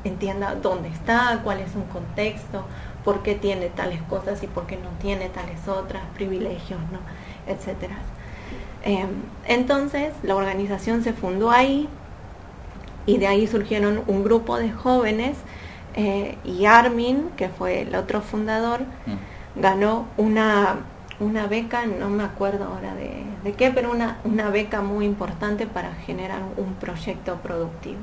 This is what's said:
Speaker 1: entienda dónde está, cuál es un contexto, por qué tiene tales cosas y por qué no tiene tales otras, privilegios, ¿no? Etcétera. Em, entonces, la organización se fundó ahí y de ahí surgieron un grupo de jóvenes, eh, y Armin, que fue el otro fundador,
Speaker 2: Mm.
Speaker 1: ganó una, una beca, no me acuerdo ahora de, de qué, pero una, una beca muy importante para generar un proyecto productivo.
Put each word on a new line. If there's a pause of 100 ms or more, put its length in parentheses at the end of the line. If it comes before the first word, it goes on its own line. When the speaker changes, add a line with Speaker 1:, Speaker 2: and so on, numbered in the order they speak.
Speaker 1:
entienda
dónde
está,
cuál
es
un
contexto, (400)
por
qué
tiene
tales
cosas
y
por
qué
no (120)
tiene
tales
otras, (140)
privilegios, (120)
¿no? (520)
Etcétera. (880)
Em, (400)
entonces, (100)
la
organización
se
fundó
ahí (1160)
y
de
ahí
surgieron
un
grupo
de
jóvenes, (580)
eh,
y
Armin,
que
fue
el
otro
fundador, (240)
Speaker 2:
Mm.
Speaker 1:
ganó (120)
una, (440)
una
beca,
no
me
acuerdo
ahora
de, (200)
de
qué,
pero
una,
una
beca
muy
importante
para (120)
generar (160)
un
proyecto
productivo.